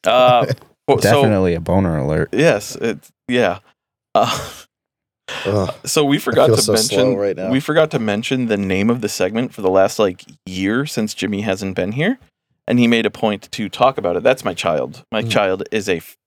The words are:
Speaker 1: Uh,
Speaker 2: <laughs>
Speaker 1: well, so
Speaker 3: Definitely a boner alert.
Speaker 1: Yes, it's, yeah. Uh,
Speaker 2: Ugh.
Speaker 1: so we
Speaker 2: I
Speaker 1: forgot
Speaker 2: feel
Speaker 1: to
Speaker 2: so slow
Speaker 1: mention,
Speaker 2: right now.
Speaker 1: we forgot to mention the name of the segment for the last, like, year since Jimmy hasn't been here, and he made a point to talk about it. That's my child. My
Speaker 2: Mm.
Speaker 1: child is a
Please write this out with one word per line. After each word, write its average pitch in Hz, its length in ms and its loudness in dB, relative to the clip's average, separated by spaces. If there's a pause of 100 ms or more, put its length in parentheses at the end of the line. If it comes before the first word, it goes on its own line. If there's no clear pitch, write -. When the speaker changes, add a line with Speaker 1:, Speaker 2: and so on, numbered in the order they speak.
Speaker 1:
Uh, 123 400 4 (220)
Speaker 2:
<laughs> - 200 -12
Speaker 1:
well, 135 120 2
so 147 220 4
Speaker 3:
Definitely 95 340 2
a 85 60 -4
boner 87 360 0
alert. 76 360 -2
Speaker 1:
Yes, 117 440 0
it's, - 340 -6 (180)
yeah. 104 300 0 (560)
Uh, 107 220 2 (1080)
Speaker 2:
Ugh. 98 280 0 (120)
Speaker 1:
so 156 180 2
we 143 140 2
Speaker 2:
I - 20 -2
Speaker 1:
forgot - 280 2
Speaker 2:
feel 110 100 6
Speaker 1:
to 104 40 0
Speaker 2:
so 107 140 2
slow 107 220 0
Speaker 1:
mention, 104 200 2
Speaker 2:
right 101 200 0
now. 95 120 -2
Speaker 1:
we 131 120 0
forgot 156 300 2
to 151 80 -2
mention 117 480 -2
the 104 100 0
name 98 320 0
of 123 120 0
the 104 80 -4
segment 110 440 -4
for 110 80 -12
the 92 80 0
last, 95 300 2
like, 95 260 0 (200)
year 98 400 -2
since 113 280 -6
Jimmy 101 280 -4
hasn't 95 340 -4
been 92 180 -4
here, 180 260 -4 (480)
and 123 120 2
he 120 80 4
made 117 180 2
a 101 60 0
point 104 420 -4
to 104 160 -8
talk 131 280 0
about 87 200 -2
it. 101 60 -4
That's 127 200 2
my 95 100 -4
child. 73 500 -4 (100)
My 110 100 -2
Speaker 2:
Mm. 113 80 -4
Speaker 1:
child 95 400 0
is 104 160 -4
a 87 140 -2 (260)